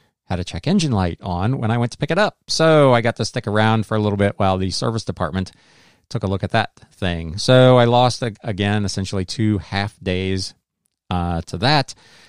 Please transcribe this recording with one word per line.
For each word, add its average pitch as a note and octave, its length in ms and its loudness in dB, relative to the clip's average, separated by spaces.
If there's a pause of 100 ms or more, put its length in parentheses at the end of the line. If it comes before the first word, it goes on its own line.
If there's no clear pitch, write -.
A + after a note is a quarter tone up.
(240)
had F2+ 160 -4
a F2+ 40 -6
check - 220 -10
engine E3 260 0
light F#2 300 0
on F#2+ 340 -2
when A#2 140 -2
I A#2+ 80 0
went A#2+ 140 -2
to - 60 -18
pick - 120 -6
it E3+ 80 0
up. G#3 180 0 (120)
So D3+ 440 4
I A#2 80 4
got A2+ 160 -2
to A#2 80 -4
stick - 220 -6
around A2 400 2
for A2 100 -4
a G#2+ 40 0
little G#2 180 0
bit G2+ 180 2
while F#2+ 220 2
the F#2+ 120 -2
service A2+ 340 -4
department F#2 480 -6 (560)
took - 140 -6
a G2 60 -2
look F#2+ 160 -2
at - 80 -4
that - 240 -2 (160)
thing. E2+ 460 -6
So B2+ 380 6
I A#2+ 80 6
lost, A#2+ 380 2
a-, A2+ 200 -6
again, G2+ 420 -2
essentially F#2+ 400 -4
two G#2+ 340 -2
half G2 420 -6
days, F#2 540 -4 (540)
uh, F2 340 -2
to - 160 -10
that. C3+ 360 0 (340)